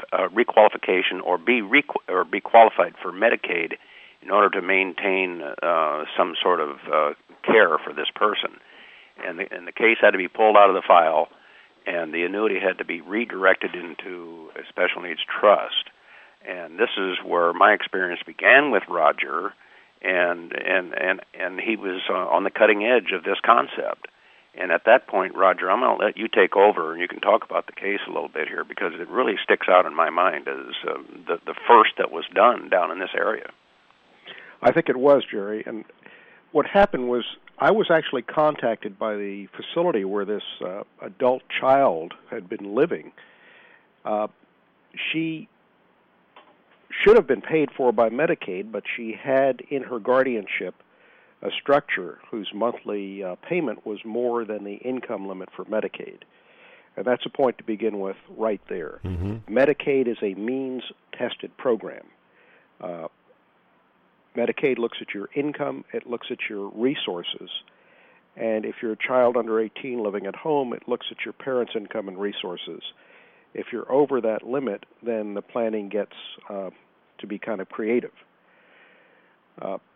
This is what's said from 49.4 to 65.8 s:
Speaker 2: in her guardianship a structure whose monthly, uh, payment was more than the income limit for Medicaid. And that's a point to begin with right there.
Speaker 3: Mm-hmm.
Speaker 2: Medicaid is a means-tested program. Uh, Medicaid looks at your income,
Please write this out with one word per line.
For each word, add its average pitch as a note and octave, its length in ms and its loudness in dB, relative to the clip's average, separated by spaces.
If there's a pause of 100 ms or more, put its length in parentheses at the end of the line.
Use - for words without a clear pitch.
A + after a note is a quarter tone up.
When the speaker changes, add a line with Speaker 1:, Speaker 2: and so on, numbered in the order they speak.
Speaker 2:
in C3+ 140 -4
her A#2+ 160 -8
guardianship A2+ 760 0 (640)
a - 80 -8 (120)
structure G2+ 580 -2 (100)
whose G#2+ 240 -12
monthly, G2+ 680 -6
uh, F2+ 120 -8 (120)
payment D#3+ 380 -4
was G#2+ 180 -8
more A#2 400 -2
than G2+ 220 -8
the G#2 100 -10
income A#2 500 -8
limit F#2 300 -12
for F#2 80 -12
Medicaid. - 600 -6 (760)
And G2 80 -8
that's B2 200 -2
a C3 40 -10
point B2+ 300 0
to - 40 -20
begin G#2 380 -4
with F#2+ 160 -6 (200)
right A2 300 -2
there. F2 380 -10
Speaker 3:
Mm-hmm. G2+ 520 -6
Speaker 2:
Medicaid C3+ 520 2
is A2 120 -4
a G2+ 120 -2
means-tested B2 1200 -8
program. F#2+ 500 -4 (760)
Uh, E2+ 260 -10 (1300)
Medicaid A#2 420 -2
looks A#2 240 -4
at - 120 -12
your G2+ 220 -10
income, C#3+ 580 -6